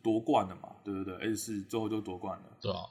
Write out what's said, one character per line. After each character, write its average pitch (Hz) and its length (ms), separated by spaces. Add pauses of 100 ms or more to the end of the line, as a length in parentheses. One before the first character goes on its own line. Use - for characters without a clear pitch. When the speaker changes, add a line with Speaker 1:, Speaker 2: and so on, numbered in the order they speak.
Speaker 1:
夺 113 160
冠 117 280
了 92 80
嘛， - 280
对 101 100
不 95 100
对 92 120 (180)
？S 101 40
四 104 260
最 110 160
后 110 80
就 107 140
夺 95 160
冠 95 220
了。 - 220
Speaker 2:
对 104 100
啊。 90 200